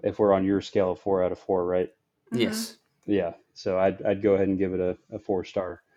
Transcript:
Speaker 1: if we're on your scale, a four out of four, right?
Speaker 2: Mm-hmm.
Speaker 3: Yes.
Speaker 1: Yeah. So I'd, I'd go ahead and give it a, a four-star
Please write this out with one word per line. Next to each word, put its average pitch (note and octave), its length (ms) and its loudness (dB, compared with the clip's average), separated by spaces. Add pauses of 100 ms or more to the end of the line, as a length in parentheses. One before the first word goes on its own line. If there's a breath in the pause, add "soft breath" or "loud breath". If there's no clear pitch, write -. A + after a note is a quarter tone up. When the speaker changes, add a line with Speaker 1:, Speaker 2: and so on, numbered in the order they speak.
Speaker 1:
if G2 160 -2
we're G2+ 140 6
on F#2+ 120 4
your G2 160 2
scale, F#2 300 0
a E2+ 40 -6
four F#2+ 280 0
out F2+ 80 0
of F2 80 -8
four, F#2 260 -2
right? F2+ 240 0 (420)
Speaker 2:
Mm-hmm. A#2 100 -2
Speaker 3:
Yes. - 360 -4 (280)
Speaker 1:
Yeah. F#2 280 0 (200)
So F#2 260 -2
I'd, F#2+ 240 0
I'd G2+ 180 0
go G2+ 120 4
ahead F#2+ 160 2
and F#2+ 80 0
give F#2 160 0
it F#2 80 -2
a, F2+ 160 -2 (180)
a G#2 40 -12
four-star F#2 640 -6 (160 soft breath)